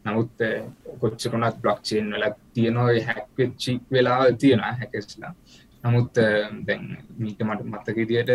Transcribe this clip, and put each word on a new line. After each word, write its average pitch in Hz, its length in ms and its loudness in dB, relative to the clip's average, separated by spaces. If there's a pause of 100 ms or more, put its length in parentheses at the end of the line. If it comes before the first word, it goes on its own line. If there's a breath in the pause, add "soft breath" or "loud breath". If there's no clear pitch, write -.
නමුත්, 110 380 -2
අ, 113 100 0 (460)
කොච්චර - 360 -4
වුණත් 117 280 0
බ්ලොක්චේන් 107 500 -2
වල 104 160 -4 (260)
තියෙන 117 260 0
ඔය 120 240 4
හැක් - 340 -6
වෙච්ච 127 300 -2 (240)
වෙලාවල් 127 480 4
තියෙනවා 113 360 4
හැකර්ස්ලා. 110 600 -10 (480 loud breath)
නමුත්, 120 340 2
අ, 113 140 4 (320)
දැන් - 240 -4 (280)
මීට 107 300 -6
මට 107 220 -4
මතක 110 340 -6
විදියට 117 360 0